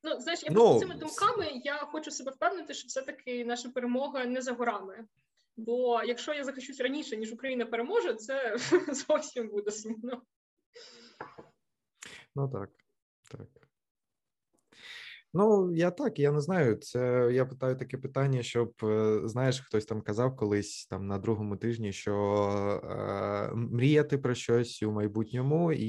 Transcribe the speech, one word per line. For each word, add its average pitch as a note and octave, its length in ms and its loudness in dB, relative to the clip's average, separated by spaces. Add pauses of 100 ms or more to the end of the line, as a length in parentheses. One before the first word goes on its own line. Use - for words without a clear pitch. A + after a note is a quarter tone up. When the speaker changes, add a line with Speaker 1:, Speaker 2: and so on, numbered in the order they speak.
Speaker 1:
Ну, C4+ 140 -4
знаєш, E4+ 220 -4
я - 100 -6
Speaker 2:
Ну, - 80 0
Speaker 1:
просто E3 200 10
цими - 140 -4
Speaker 2:
с- - 60 -12
Speaker 1:
думками, D#4 640 -2
я C#4+ 120 -2
хочу D4 340 -8
себе C4+ 220 -8
впевнити, D#4 420 -4
що - 140 -14
все-таки B3+ 560 -6
наша A#3+ 240 -6
перемога B3+ 560 -2
не B3 180 -2
за B3 100 -4
горами. A3 520 -4 (520)
Бо A#3 500 0
якщо A#3+ 280 -4
я C#4+ 100 -4
захищусь C4 360 -10
раніше, C4+ 360 -2
ніж A3 160 -6
Україна B3 340 -4
переможе, C4+ 480 0
це B3 420 -2
<laughs> C#4 520 2
зовсім B3+ 400 0
буде G3+ 220 -4
сумно. A3+ 520 -8 (2000)
Speaker 2:
Ну C#3 140 -2
так, G2+ 220 -8 (600)
так. G#2+ 160 -16 (1900)
Ну, G3 380 6
я E3+ 160 4
так, A#3 280 -2
я C#3+ 140 6
не D3+ 80 2
знаю. D3 360 4
Це B2 560 2
я B2+ 140 4
питаю C3 300 -2
таке C3 220 -8
питання, C3+ 440 0
щоб, A#2 300 0 (100)
е, G#2+ 420 4
знаєш, B2+ 360 2
хтось - 240 0
там A2 180 -4
казав B2 340 0
колись G#2 500 0
там G2 200 -6
на G2 120 -2
другому G#2 380 -2
тижні, A2 360 -4
що, G#2 220 -4 (680)
е, - 20 -12 (680)
м-, - 20 -8 (180)
мріяти D3 460 4
про B2 160 0
щось A#2 480 0
у G#2+ 100 0
майбутньому A#2+ 800 0
і A2 160 -2